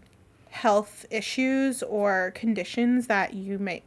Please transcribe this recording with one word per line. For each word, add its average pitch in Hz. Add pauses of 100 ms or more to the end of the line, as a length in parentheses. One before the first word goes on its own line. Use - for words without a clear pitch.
(520)
health -
issues 262
or 196
conditions 233
that 196
you 196
may 190